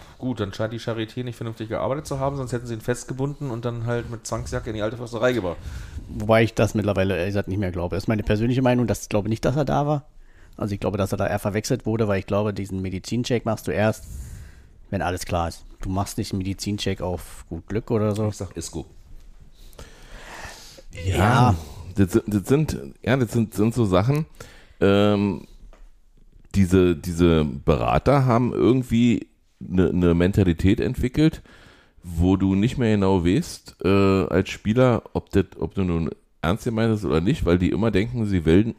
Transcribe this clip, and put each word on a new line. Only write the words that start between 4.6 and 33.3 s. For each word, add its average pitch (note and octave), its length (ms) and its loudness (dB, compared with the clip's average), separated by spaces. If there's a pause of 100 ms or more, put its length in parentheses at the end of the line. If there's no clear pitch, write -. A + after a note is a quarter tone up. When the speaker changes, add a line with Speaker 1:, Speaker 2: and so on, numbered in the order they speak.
Speaker 1:
in G#2+ 40 -6
die G#2+ 80 -6
alte A2 140 -4
Försterei A#2 380 -2
gebracht. F2+ 240 -4 (500)
Speaker 2:
Wobei A2+ 340 4
ich G#2+ 120 0
das G#2+ 200 0
mittlerweile, G2 420 0
ehrlich E2+ 120 -2
gesagt, G2+ 180 -2
nicht G2 120 -4
mehr F#2+ 120 -2
glaube. F2 240 -4
Das F2 100 -4
ist - 40 -10
meine G#2+ 160 0
persönliche A#2 380 0
Meinung, B2 260 2
dass G2+ 140 -2
ich - 60 -16
glaube G#2 200 -2
nicht, A2+ 160 -2
dass C#3 100 2
er D3 100 0
da C#3+ 220 0
war. D3 200 -2 (500)
Also G#2 180 -4
ich F#2+ 60 -6
glaube, G2 180 -2
dass F#2+ 140 0
er G#2 40 -4
da G2 120 0
eher G#2 100 -2
verwechselt G#2+ 480 -2
wurde, A2 220 0
weil G2 100 0
ich G2 80 -8
glaube, G#2 260 0
diesen F#2+ 300 -6
Medizincheck A2 640 -4
machst A2 220 -4
du - 20 -2
erst, G#2+ 340 0 (840)
wenn G2 100 -4
alles F2+ 240 -4
klar E2+ 240 -2
ist. - 160 -14 (160)
Du - 80 -8
machst F#2+ 300 -4
nicht G2+ 140 -6
einen G2 60 -4
Medizincheck G2 640 -4
auf - 480 -8
gut E2+ 200 -10
Glück G#2 240 -6
oder G#2+ 240 2
so. G#2+ 120 0
Speaker 1:
Ich G2+ 80 -6
sag F#2 200 -12
Isco. D#2+ 280 -10 (2250)
Speaker 3:
Ja, F#2 120 0
Speaker 2:
Ja. A2 380 6 (420)
Speaker 3:
das, F#2+ 160 4
sind- - 140 4
das G2+ 200 0
sind, C#3+ 320 2 (240)
ja, A#2+ 140 2
das B2 160 0
sind, A#2 220 0
sind A2+ 200 0
so A#2+ 100 2
Sachen, A2+ 420 2 (540)
ähm, G2+ 680 2 (1080)
diese, F2+ 420 6
diese E2 480 4
Berater C#2 840 2
haben B2 260 2
irgendwie A#2+ 760 2 (380)
eine, F2+ 220 2
eine F2 260 4
Mentalität F#2 680 2
entwickelt, B2+ 600 0 (640)
wo F2 340 2
du F#2+ 180 2
nicht G2+ 240 2
mehr A#2 180 2
genau F#2+ 280 2
weißt, - 600 -2